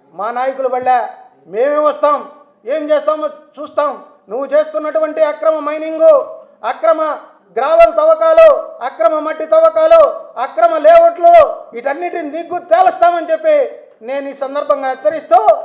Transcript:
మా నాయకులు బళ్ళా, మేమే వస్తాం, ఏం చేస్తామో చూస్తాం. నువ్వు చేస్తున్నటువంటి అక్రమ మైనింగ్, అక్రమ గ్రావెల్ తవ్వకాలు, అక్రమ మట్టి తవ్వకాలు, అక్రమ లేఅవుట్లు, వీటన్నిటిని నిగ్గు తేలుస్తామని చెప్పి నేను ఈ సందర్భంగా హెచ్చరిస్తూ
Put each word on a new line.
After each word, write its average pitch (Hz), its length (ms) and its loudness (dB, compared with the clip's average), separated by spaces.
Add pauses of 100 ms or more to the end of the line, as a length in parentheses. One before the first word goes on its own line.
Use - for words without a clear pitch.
(120)
మా 196 180 -8
నాయకులు 262 380 -4
బళ్ళా, 247 420 -2 (360)
మేమే 247 300 -4
వస్తాం, 294 540 -2 (360)
ఏం 302 240 -6
చేస్తామో 302 360 -2
చూస్తాం. 285 760 -8 (240)
నువ్వు 254 180 -8
చేస్తున్నటువంటి 302 760 -4
అక్రమ 311 360 -2
మైనింగ్, 311 760 0 (280)
అక్రమ 311 540 -2 (380)
గ్రావెల్ 320 400 2
తవ్వకాలు, 320 600 4 (280)
అక్రమ 311 340 -2
మట్టి 311 280 -8
తవ్వకాలు, 320 600 4 (320)
అక్రమ 320 360 0
లేఅవుట్లు, 339 720 6 (240)
వీటన్నిటిని 294 580 -8
నిగ్గు 339 280 -10
తేలుస్తామని 349 720 0
చెప్పి 311 480 -2 (280)
నేను 277 220 -8
ఈ 269 60 -12
సందర్భంగా 277 540 -4
హెచ్చరిస్తూ 311 600 0 (160)